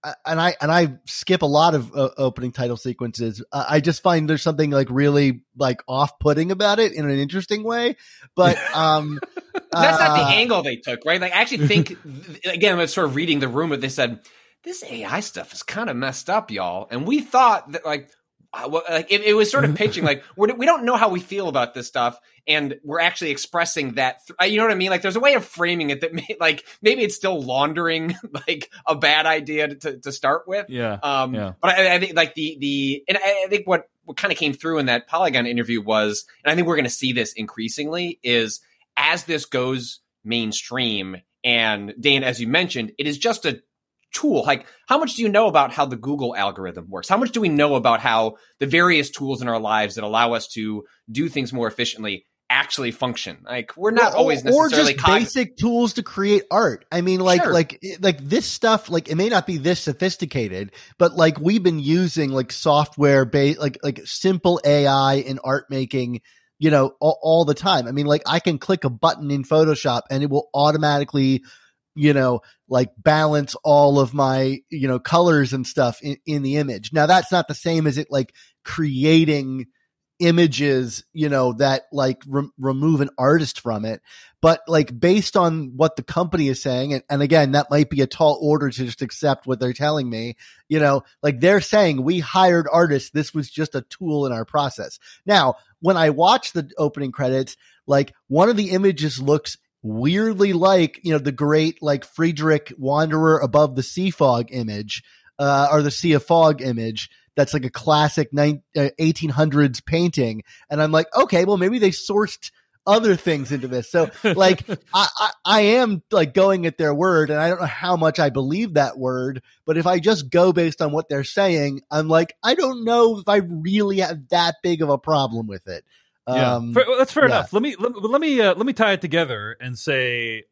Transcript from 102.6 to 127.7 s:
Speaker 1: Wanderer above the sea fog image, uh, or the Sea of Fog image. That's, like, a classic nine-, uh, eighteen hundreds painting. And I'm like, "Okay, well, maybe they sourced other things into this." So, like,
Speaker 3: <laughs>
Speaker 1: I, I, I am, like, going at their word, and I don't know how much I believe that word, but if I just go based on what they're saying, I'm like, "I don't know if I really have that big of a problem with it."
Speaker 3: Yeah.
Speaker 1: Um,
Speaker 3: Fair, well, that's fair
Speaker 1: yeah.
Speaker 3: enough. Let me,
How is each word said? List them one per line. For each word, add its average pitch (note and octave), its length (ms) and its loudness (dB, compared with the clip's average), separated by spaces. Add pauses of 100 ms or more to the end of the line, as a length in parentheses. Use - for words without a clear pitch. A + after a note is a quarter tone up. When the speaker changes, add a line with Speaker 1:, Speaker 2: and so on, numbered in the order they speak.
Speaker 1:
Wanderer D#3 600 2
above C#3 380 2
the C3 60 -4
sea F#3 280 -4
fog A#2+ 420 0
image, G#2+ 500 -8 (360)
uh, C#3+ 340 2
or D3+ 100 4
the C#3+ 80 0
Sea E3+ 220 0
of C#3+ 120 2
Fog D#3+ 380 4
image. A2+ 480 -6 (260)
That's, C#3+ 160 0
like, C3+ 120 -2
a B2 60 -4
classic D3+ 640 0
nine-, D3 300 0 (140)
uh, C#3+ 220 0
eighteen D#3+ 320 0
hundreds C#3 500 2
painting. C#3+ 600 -2 (280)
And D3 120 -2
I'm D#3 100 0
like, D#3+ 140 4 (100)
"Okay, G3+ 300 4
well, G3+ 100 2
maybe G3 240 0
they G3 100 4
sourced - 640 -4 (340)
other G#3 300 4
things C#3+ 340 -4
into C3 160 -6
this." B2 240 -6
So, E3 180 2 (140)
like, F#3+ 460 4
Speaker 3:
<laughs> - 260 -10
Speaker 1:
I, - 140 2 (100)
I, G#3+ 120 -2 (140)
I G#3+ 160 4
am, G#3+ 400 2 (120)
like, D#3+ 200 2
going F#3+ 320 2
at E3 140 -4
their D3+ 160 0
word, D#3 360 2
and D3+ 100 0
I E3 80 2
don't F3+ 120 -2
know F3 60 -4
how F3+ 300 -2
much D#3+ 240 0
I D3 100 2
believe D3+ 440 -4
that C#3 220 0
word, B2+ 460 -4 (240)
but D#3 100 0
if E3 80 -2
I F3+ 140 2
just D#3+ 320 0
go F3 220 6
based E3 280 0
on D3 120 -2
what D#3+ 160 -4
they're C#3 160 -4
saying, D3 560 0 (100)
I'm D#3 160 -2
like, D#3+ 280 2 (100)
"I A#3+ 100 2
don't C4 300 -2
know A#3 340 4
if F#3+ 100 -6
I G#3 100 4
really F#3+ 600 0
have E3 300 -4
that E3+ 340 0
big F3 180 0
of D#3 80 0
a C#3+ 80 2
problem B2+ 520 -2
with G2 180 -12
it." F2 180 -12 (440)
Speaker 3:
Yeah. B2+ 260 2
Speaker 1:
Um, A#2 180 -6
Speaker 3:
Fair, B3+ 140 4
well, B3+ 120 0
that's C4 140 2
fair D4 160 2
Speaker 1:
yeah. A#3 60 2
Speaker 3:
enough. F3 180 -2
Let G#3+ 100 0
me, C#4 160 -4